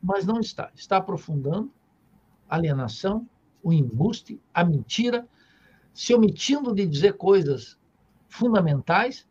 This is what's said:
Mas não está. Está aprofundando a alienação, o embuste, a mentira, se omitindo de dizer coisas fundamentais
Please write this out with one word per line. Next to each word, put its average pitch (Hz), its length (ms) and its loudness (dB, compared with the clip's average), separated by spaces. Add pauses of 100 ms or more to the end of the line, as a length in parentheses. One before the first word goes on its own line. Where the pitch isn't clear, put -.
Mas 190 240 -2
não 220 140 0
está. - 360 -8
Está - 240 -2
aprofundando 175 720 -6 (760)
a - 60 -6
alienação, 165 760 -4 (340)
o 165 100 2
embuste, 135 680 0 (140)
a 175 100 2
mentira, 233 640 -2 (640)
se - 220 0
omitindo 247 580 2
de 196 140 0
dizer 165 280 2
coisas 180 600 2 (520)
fundamentais 196 1040 0